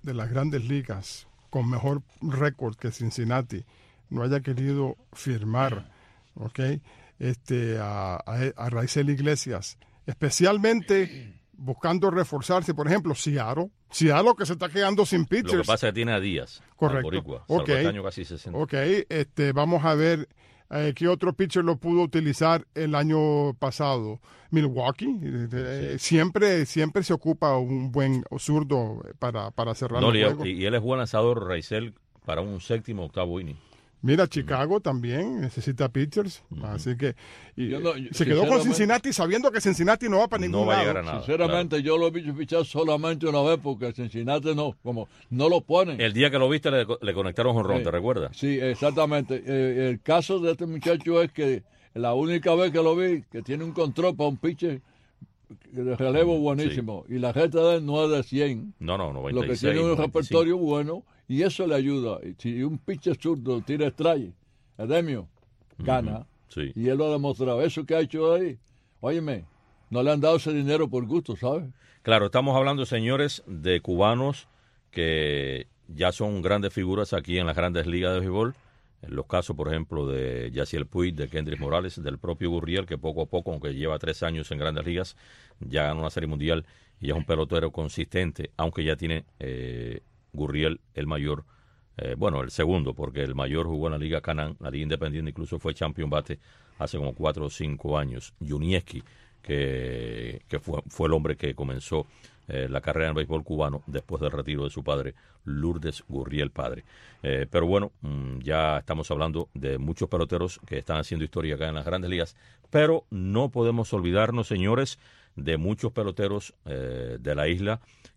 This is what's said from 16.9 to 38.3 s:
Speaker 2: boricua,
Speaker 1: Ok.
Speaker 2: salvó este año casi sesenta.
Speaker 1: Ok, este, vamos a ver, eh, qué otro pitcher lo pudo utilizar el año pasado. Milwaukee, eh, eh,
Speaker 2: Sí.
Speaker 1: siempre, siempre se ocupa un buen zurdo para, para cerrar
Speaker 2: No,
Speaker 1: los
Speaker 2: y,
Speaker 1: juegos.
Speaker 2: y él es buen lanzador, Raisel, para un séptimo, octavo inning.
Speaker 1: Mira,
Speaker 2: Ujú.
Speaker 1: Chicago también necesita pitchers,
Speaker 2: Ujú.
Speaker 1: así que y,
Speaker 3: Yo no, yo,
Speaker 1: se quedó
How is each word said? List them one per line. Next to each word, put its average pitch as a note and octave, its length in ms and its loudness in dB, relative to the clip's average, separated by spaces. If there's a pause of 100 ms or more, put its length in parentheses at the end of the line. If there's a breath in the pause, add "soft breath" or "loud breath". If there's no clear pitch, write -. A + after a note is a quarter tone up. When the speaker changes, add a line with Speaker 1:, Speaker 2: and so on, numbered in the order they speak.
Speaker 2:
boricua, - 460 -4
Speaker 1:
Ok. D#3+ 180 2
Speaker 2:
salvó C#3+ 80 2
este D3 140 4
año G2+ 140 -2
casi F#2+ 220 -6
sesenta. F2 340 -8
Speaker 1:
Ok, D3+ 140 -4 (380)
este, C#3+ 420 0
vamos D3+ 320 2
a D#3+ 100 4
ver, D#3 340 2 (420 soft breath)
eh, D3 260 0
qué E3+ 120 2
otro F3 260 2
pitcher F3+ 280 2
lo E3+ 140 2
pudo E3+ 260 2
utilizar D#3+ 720 2
el D3+ 200 -2
año D3 600 4
pasado. B2+ 640 -2 (300 soft breath)
Milwaukee, D3 720 0
eh, B2 300 -4
eh, C3+ 460 -4
Speaker 2:
Sí. - 180 2
Speaker 1:
siempre, F3+ 500 4
siempre D#3+ 360 0
se F3+ 100 0
ocupa D3+ 460 2
un C3 340 -2
buen C3+ 320 2 (140)
zurdo C#3 640 0 (160)
para, A2+ 320 -4
para A2+ 240 -2
cerrar A#2+ 260 -2
Speaker 2:
No, A2 80 6
Speaker 1:
los A2+ 80 6
Speaker 2:
y, G#2+ 80 6
Speaker 1:
juegos. D3 220 2
Speaker 2:
y F#2 180 -2
él G#2+ 100 2
es A#2 60 2
buen B2+ 180 0
lanzador, A#2 480 2
Raisel, F#2 480 -4 (300)
para D#2+ 160 -2
un G2 200 -6
séptimo, A2 440 -4
octavo F2 340 -4
inning. D2+ 200 -8 (440 soft breath)
Speaker 1:
Mira, D#3 220 4
Speaker 2:
Ujú. E3 60 0
Speaker 1:
Chicago D3 500 0
también D3 600 -2
necesita C3 480 -2
pitchers, D3+ 600 -2
Speaker 2:
Ujú. C#3+ 140 -8
Speaker 1:
así G#2 320 -4
que C3 180 -2 (400 loud breath)
y, B2 140 -4
Speaker 3:
Yo C3+ 120 -4
no, D#3+ 180 -2
yo, C3 140 -10
Speaker 1:
se - 120 0
quedó D3+ 140 4